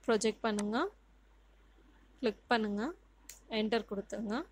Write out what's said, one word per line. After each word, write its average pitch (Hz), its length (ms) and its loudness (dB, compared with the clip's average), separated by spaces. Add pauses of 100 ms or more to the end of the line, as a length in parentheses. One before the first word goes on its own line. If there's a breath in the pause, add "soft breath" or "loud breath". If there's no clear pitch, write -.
Project 220 320 2
பண்ணுங்க. 208 380 0 (1400)
Click 220 240 0
பண்ணுங்க. 214 360 0 (680)
Enter 220 380 0
கொடுத்துருங்க. 208 480 -4 (160)